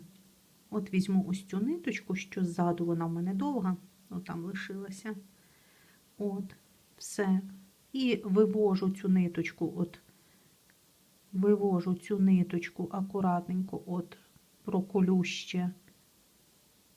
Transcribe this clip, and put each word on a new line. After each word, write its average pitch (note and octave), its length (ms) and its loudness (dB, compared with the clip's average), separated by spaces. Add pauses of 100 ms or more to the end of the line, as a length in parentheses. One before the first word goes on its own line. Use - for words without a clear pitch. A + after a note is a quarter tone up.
(680)
от G3+ 240 -4
візьму F#3+ 340 2
ось F#3 180 -4
цю F#3+ 140 -6
ниточку, A#3 560 -4
що F#3+ 300 -4
ззаду E3+ 400 0
вона E3 200 0
в E3 60 -2
мене F3 220 -2
довга, G3 440 0 (320)
ну, F3+ 100 -10
там E3+ 260 -8
лишилася. G3 720 -10 (1000)
От, G3 380 -6 (420)
все. F#3+ 440 0 (500)
І B3 340 0
вивожу G3 640 4
цю F#3+ 200 -2
ниточку, F3 680 0
от, F3 220 -4 (1300)
вивожу F#3+ 640 4
цю G3+ 240 -4
ниточку F3+ 720 2
акуратненько, F#3+ 960 -2
от, F3+ 320 -6 (460)
проколю F#3 600 2
ще. F3+ 480 -4 (1300)